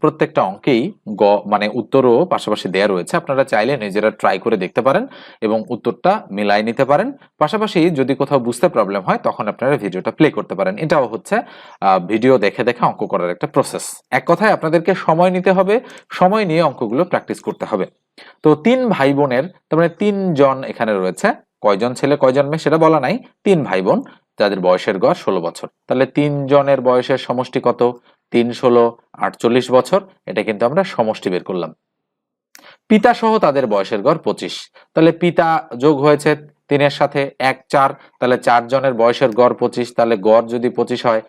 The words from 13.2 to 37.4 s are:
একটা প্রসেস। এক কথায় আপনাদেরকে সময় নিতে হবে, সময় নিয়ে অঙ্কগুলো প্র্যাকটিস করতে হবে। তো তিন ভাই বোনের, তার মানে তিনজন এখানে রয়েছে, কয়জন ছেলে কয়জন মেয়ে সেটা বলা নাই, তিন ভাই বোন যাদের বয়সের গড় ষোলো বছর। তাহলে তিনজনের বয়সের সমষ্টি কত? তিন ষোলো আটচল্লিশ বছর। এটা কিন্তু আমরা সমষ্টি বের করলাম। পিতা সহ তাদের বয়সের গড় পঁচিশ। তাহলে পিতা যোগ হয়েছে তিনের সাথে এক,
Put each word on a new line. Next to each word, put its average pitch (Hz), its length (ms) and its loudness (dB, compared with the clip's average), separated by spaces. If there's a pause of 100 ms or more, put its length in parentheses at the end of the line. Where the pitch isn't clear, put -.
একটা 87 180 -6
প্রসেস। - 540 -4 (100)
এক 131 140 -2
কথায় 180 260 2
আপনাদেরকে 160 440 0
সময় 180 360 2
নিতে 185 200 0
হবে, 196 280 2 (300)
সময় 202 360 2
নিয়ে 165 160 0
অঙ্কগুলো 131 440 -2
প্র্যাকটিস 117 340 -4
করতে - 260 -8
হবে। 95 200 -4 (580)
তো 151 120 6
তিন 240 340 0
ভাই 143 240 0
বোনের, 139 300 0
তার - 340 -6
মানে 165 120 2
তিনজন 160 720 0
এখানে 110 300 -4
রয়েছে, 92 400 -2 (280)
কয়জন 104 320 0
ছেলে 143 240 0
কয়জন 139 280 2
মেয়ে 151 140 -4
সেটা 151 180 0
বলা 160 220 4
নাই, 147 200 -4 (240)
তিন 180 200 2
ভাই 95 180 -2
বোন 135 200 0 (380)
যাদের 101 200 0
বয়সের 92 380 0
গড় 127 160 2
ষোলো 98 280 -4
বছর। 85 260 -10 (200)
তাহলে 131 180 0
তিনজনের 139 760 0
বয়সের 123 360 0
সমষ্টি 127 460 -4
কত? 123 360 0 (320)
তিন 120 200 2
ষোলো 117 460 2 (160)
আটচল্লিশ 120 580 -2
বছর। 127 300 2 (240)
এটা 101 180 -4
কিন্তু 107 220 -4
আমরা 160 180 0
সমষ্টি 110 460 -4
বের 90 140 -4
করলাম। 87 300 -8 (1120)
পিতা 220 260 4
সহ 220 260 0
তাদের 139 280 2
বয়সের 101 340 -2
গড় 147 160 2
পঁচিশ। - 540 -8 (220)
তাহলে 160 180 4
পিতা 165 560 0 (100)
যোগ 135 240 2
হয়েছে 147 340 2 (340)
তিনের 143 200 2
সাথে 139 500 -2
এক, 127 300 -2